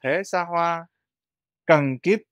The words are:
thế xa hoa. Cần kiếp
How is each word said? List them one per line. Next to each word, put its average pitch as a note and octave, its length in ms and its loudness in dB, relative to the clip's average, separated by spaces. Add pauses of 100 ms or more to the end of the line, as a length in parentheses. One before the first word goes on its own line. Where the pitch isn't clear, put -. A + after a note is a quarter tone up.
thế D#3 220 -2
xa F3 200 -4
hoa. E3+ 420 -2 (800)
Cần C#3+ 320 4
kiếp G3 200 0 (140)